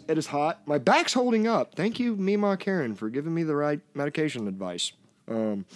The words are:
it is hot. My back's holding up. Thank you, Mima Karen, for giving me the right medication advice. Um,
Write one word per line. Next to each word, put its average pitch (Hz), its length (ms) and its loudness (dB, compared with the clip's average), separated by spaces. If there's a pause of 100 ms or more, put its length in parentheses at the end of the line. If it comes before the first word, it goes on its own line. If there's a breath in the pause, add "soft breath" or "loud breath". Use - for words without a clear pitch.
it 160 120 0
is 151 80 -4
hot. 151 420 -2
My 147 80 2
back's 196 380 4
holding 233 320 4
up. 196 280 0
Thank 214 240 -2
you, 240 160 0
Mima 196 440 2
Karen, 165 360 -2
for 110 140 -6
giving 147 260 -2
me 165 80 0
the 156 140 0
right 147 240 0 (140)
medication 139 540 -2
advice. 95 440 -6 (360)
Um, 107 360 -2 (120)